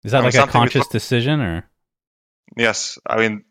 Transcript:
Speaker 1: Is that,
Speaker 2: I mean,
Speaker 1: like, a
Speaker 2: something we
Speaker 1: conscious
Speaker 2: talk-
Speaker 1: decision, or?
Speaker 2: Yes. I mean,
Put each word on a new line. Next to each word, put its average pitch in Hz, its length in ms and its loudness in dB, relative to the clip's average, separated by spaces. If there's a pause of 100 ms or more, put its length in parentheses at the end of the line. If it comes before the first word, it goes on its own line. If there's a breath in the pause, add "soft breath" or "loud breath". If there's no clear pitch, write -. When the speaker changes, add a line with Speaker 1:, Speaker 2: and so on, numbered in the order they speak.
Speaker 1:
Is 107 80 -6
that, 135 60 2
Speaker 2:
I - 20 4
mean, 123 60 2
Speaker 1:
like, 123 80 2
a 123 40 4
Speaker 2:
something 139 220 2
we 117 60 4
Speaker 1:
conscious - 180 0
Speaker 2:
talk- - 80 -4
Speaker 1:
decision, 127 500 -2
or? 87 280 -6 (880)
Speaker 2:
Yes. - 500 -2
I 113 100 -2
mean, 107 340 -2